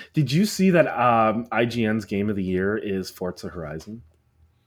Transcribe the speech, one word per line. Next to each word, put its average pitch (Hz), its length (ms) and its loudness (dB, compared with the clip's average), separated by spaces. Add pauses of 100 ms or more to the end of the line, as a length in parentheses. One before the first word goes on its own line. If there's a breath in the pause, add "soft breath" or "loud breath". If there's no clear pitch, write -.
(140 loud breath)
did 139 180 0
you 175 140 2
see 190 260 2
that, 165 160 4
um, 113 640 2
I 113 140 2
G 117 200 -2
N's 107 200 -2
Game 101 260 -2
of 101 40 -2
the 98 80 -2
Year 92 340 0
is 95 340 -6
Forza 90 380 -10
Horizon? 85 520 -12 (640)